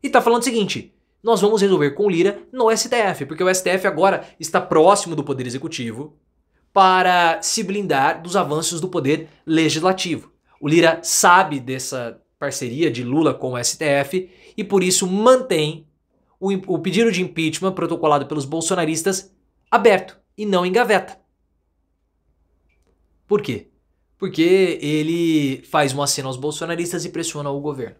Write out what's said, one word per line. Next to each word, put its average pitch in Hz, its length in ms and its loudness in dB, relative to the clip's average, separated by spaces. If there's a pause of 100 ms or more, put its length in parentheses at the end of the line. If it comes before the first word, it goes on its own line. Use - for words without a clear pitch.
E 277 60 -6
tá 233 140 6
falando 233 180 2
o 233 40 -6
seguinte: 226 500 -4 (280)
nós 214 200 2
vamos 208 180 2
resolver 170 300 2
com 208 160 -2
o 196 40 2
Lira 180 400 0
no 233 200 0
S 220 180 -2
T 247 80 0
F, 180 300 -2
porque 160 180 -6
o 185 60 2
S 185 120 -2
T 180 60 -2
F 185 180 0
agora 180 400 0 (140)
está 170 220 -2
próximo 170 520 4
do 143 80 -4
Poder 127 240 -6
Executivo 117 720 -10 (540)
para 180 720 4
se - 200 -4
blindar 165 600 -2
dos 180 120 -10
avanços 156 460 -2
do 185 80 -6
Poder 143 400 -2 (180)
Legislativo. 160 840 0 (260)
O 143 80 -8
Lira 160 360 4
sabe 175 580 4
dessa 127 580 -10 (200)
parceria 135 520 -2
de 120 140 -6
Lula 139 300 2
com 131 180 -6
o 123 60 -6
S - 180 -4
T 160 80 -8
F 143 460 0 (260)
e 208 80 -6
por 196 180 2
isso 180 240 0
mantém 190 800 0 (540)
o 190 100 -2
im-, 190 160 -2
o 175 120 -2
pedido 202 340 2
de 180 80 -2
impeachment 165 520 -4
protocolado 160 520 0
pelos 147 220 -6
bolsonaristas 165 840 -2 (400)
aberto 202 480 4 (200)
e 214 80 -6
não 180 180 0
em 185 80 -2
gaveta. 202 480 0 (2000)
Por 208 160 2
quê? 107 260 -8 (480)
Porque 175 640 2
ele 151 920 0
faz 147 220 2
um 139 80 -4
aceno 139 280 -4
aos 127 100 -8
bolsonaristas 165 680 -6
e - 60 -10
pressiona 147 400 -8
o 139 100 -6
governo. 131 400 -8